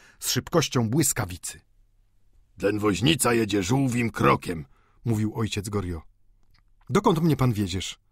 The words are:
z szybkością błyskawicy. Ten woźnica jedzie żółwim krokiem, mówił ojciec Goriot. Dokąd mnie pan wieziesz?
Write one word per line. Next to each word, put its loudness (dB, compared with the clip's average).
z -8
szybkością 0
błyskawicy. -2
Ten 0
woźnica 2
jedzie 2
żółwim 0
krokiem, 0
mówił 0
ojciec -4
Goriot. -4
Dokąd 2
mnie 4
pan 2
wieziesz? -4